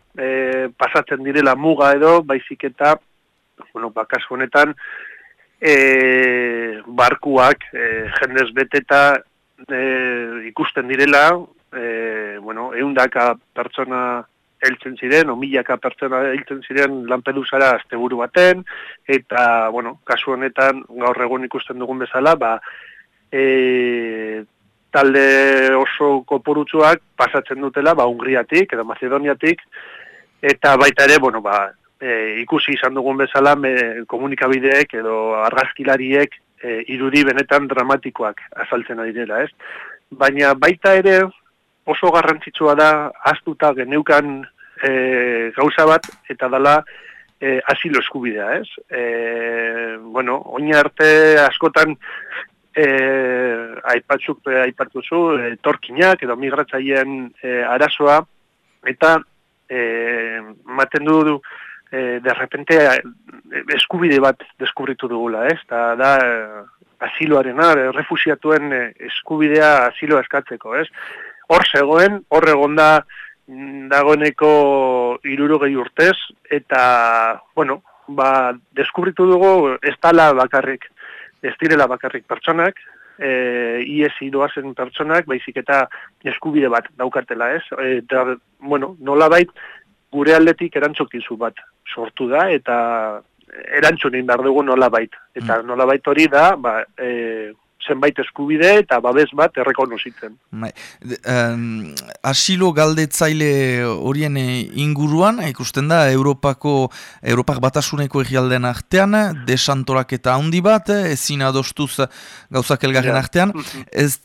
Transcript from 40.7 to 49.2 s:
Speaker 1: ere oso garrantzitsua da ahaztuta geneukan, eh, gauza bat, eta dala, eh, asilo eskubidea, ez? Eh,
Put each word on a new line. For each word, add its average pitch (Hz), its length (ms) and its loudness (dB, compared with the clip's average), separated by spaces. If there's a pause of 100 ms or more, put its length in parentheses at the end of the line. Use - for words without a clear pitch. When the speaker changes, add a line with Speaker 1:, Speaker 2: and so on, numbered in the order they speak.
Speaker 1:
ere 190 260 6 (640)
oso 156 240 -2
garrantzitsua 156 640 0
da 156 160 6 (220)
ahaztuta 151 640 0
geneukan, 143 680 0 (380)
eh, 123 760 -2
gauza 143 300 2
bat, 160 200 4 (220)
eta 131 200 -6
dala, 143 340 4 (580)
eh, 131 260 -2
asilo 143 340 -2
eskubidea, 113 560 -6
ez? 214 120 -10 (200)
Eh, 117 1120 -6